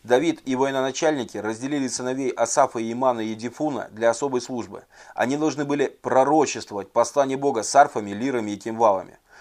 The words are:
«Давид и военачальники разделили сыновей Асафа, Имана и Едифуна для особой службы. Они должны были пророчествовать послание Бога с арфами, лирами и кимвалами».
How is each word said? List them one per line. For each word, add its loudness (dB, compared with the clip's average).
«Давид 2
и -2
военачальники -2
разделили -4
сыновей -4
Асафа, 0
Имана 0
и -4
Едифуна -6
для 2
особой -2
службы. -10
Они 0
должны -2
были 0
пророчествовать 2
послание 2
Бога 0
с -4
арфами, 4
лирами -4
и -6
кимвалами». 0